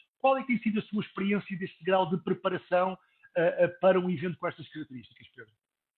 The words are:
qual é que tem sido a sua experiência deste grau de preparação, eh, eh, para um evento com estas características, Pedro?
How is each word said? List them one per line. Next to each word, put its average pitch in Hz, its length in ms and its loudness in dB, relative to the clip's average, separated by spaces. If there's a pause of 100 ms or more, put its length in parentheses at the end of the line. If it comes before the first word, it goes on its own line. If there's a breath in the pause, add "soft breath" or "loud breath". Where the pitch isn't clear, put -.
(200 soft breath)
qual 269 180 2
é 262 40 -4
que 269 60 -10
tem 240 120 0
sido 214 200 0
a - 40 -4
sua 202 180 -4
experiência 196 560 -4
deste 180 260 -10
grau 185 260 2
de 185 140 0
preparação, 185 760 0 (380 soft breath)
eh, 175 280 2
eh, 170 40 4 (120)
para 185 200 6
um 180 100 0
evento 170 280 -4
com 175 100 -8
estas 156 220 -10
características, 123 600 -16
Pedro? 107 240 -20 (440)